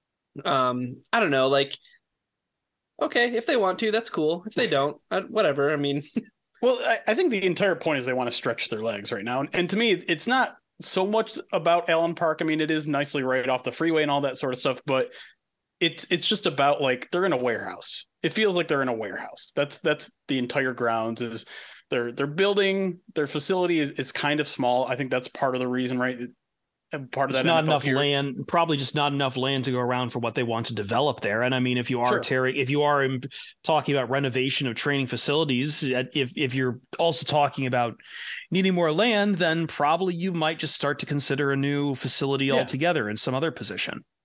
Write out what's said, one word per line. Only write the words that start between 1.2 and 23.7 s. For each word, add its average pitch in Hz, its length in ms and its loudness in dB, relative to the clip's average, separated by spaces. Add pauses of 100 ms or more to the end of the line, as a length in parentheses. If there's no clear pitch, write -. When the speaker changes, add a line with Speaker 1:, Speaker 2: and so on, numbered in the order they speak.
Speaker 1:
don't 185 100 4
know, 131 180 4
like, 139 280 2 (1200)
okay, 240 340 2
if 233 120 -2
they 294 100 2
want 185 220 2
to, 220 120 0
that's 226 200 0
cool. 165 360 0
If 214 80 -12
they 226 140 2
don't, 143 300 0 (120)
I, 190 100 0
whatever. 151 520 2
I 151 40 0
mean 143 300 -2
<laughs> - 60 -20 (500)
Speaker 2:
Well, 247 180 4
I, 226 180 2 (100)
I 214 60 4
think 339 160 2
the 196 140 0
entire 185 300 2
point 151 240 0
is 123 80 -4
they 131 80 0
wanna 123 160 0
stretch - 400 -2
their 107 100 -6
legs 104 320 -4
right 104 120 -6
now. 123 160 -2
And, 143 120 -4
and 175 160 0
to 190 80 -2
me, 233 140 2
it, 175 180 0
it's 170 180 -2
not 247 300 0 (240)
so - 260 0
much 220 320 0 (140)
about 170 380 2
Allen 165 240 2
Park. 156 260 0
I 170 60 0
mean, 156 160 0
it 156 80 0
is 156 180 0
nicely 143 340 0
right 127 280 0
off 127 140 0
the - 80 -4
freeway 165 280 2
and 143 100 2
all 143 120 2
that 131 160 -2
sort 131 160 -2
of - 60 -6
stuff, 131 260 0
but 131 260 0 (640)
it's, 165 300 0
it's 175 180 0
just 214 200 0
about, 143 340 2
like, 127 300 0
they're 185 160 0
in 170 80 2
a - 20 2
warehouse. 113 720 -4 (160)
It 160 100 0
feels 208 240 2
like 170 120 0
they're 147 120 2
in 131 80 0
a 123 60 0
warehouse. - 600 -8
That's, 143 240 -2
that's 151 320 -2 (180)
the 135 100 0
entire 131 340 -2
grounds 113 480 -2
is 113 240 -4 (460)
their, 120 220 -2
their 139 160 -2
building, 190 720 0 (140)
their 151 120 0
facility 175 540 0